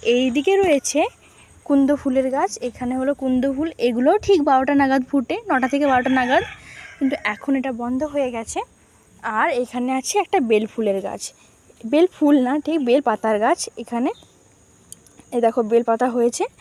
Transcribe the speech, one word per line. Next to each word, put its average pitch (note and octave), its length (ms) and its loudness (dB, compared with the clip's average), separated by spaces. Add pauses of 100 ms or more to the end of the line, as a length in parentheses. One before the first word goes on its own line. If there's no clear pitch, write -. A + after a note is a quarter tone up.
(140)
এই B3+ 120 2 (100)
দিকে D4 180 2 (100)
রয়েছে D4 360 0 (680)
কুন্দ C#4 220 4 (120)
ফুলের C4 340 0
গাছ, E4+ 160 -2 (160)
এখানে B3 320 -8
হলো C4 120 -2 (100)
কুন্দ B3+ 220 0 (120)
ফুল, D#4 140 -4 (180)
এগুলোও B3+ 300 2 (100)
ঠিক G4 120 4 (100)
বারোটা C4 320 2
নাগাদ C4+ 280 2
ফুটে, C#4+ 260 -2 (140)
নটা C4 240 2
থেকে C#4+ 180 0
বারোটা B3+ 280 2
নাগাদ, B3+ 240 2 (540)
কিন্তু C4+ 180 -2 (180)
এখন - 260 -6
এটা C4 120 -4 (100)
বন্ধ B3+ 200 -4 (120)
হয়ে C4+ 240 -2
গেছে। A#3 220 -8 (800)
আর D4+ 100 2 (140)
এখানে B3 260 -6 (100)
আছে - 240 -6
একটা F#4+ 160 0 (100)
বেল G#3+ 220 2
ফুলের G3+ 340 -2
গাছ, - 180 -10 (680)
বেল D#4+ 240 4
ফুল D4 200 4 (100)
না, B3+ 80 0 (120)
ঠিক D#4+ 120 -2 (100)
বেল C4 200 4
পাতার A3 360 0
গাছ। C#4+ 160 2 (220)
এখানে A#3+ 280 -4 (1300)
এই A#3+ 100 0
দেখো A3+ 140 2 (120)
বেল A#3 180 4
পাতা A3+ 260 2
হয়েছে। A#3+ 280 0 (180)